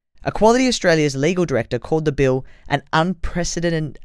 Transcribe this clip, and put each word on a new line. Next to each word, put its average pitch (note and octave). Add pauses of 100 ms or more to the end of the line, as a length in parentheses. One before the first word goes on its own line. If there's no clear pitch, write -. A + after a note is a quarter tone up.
(260)
Equality A#3+
Australia's D#3+
legal E3+
director B2
called D#3+
the D3+
bill C3 (220)
an C#3+ (100)
unprecedented E3+